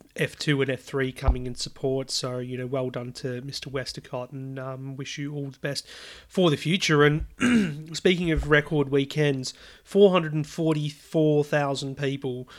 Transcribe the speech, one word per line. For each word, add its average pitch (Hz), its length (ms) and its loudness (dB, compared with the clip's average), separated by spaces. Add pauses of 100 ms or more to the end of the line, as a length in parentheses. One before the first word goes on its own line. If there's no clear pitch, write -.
(160)
F - 240 -4
two 143 240 2
and 131 80 0
F 123 100 -6
three 135 300 -2
coming 127 340 0
in 123 80 -6
support. 131 560 -4
So, 127 300 -4
you 123 180 -8
know, 127 80 -6
well 127 240 -4
done 123 240 -8
to 123 280 -8
Mister 139 280 -10
Westacott, 131 640 -8
and, 135 260 -10
um, 135 380 -10
wish 139 240 -10
you 147 160 -8
all 139 160 -6
the - 80 -20
best - 280 -6 (400)
for 180 220 4
the 143 80 2
future. 151 460 2
And 151 240 2 (640)
<clears throat> - 20 -8
speaking 180 360 2
of 147 180 0
record 147 400 4
weekends, 139 640 0 (300)
four 196 260 8
hundred 165 240 2
and 151 140 -2
forty-four 151 960 2
thousand 139 520 -2
people, 135 640 -4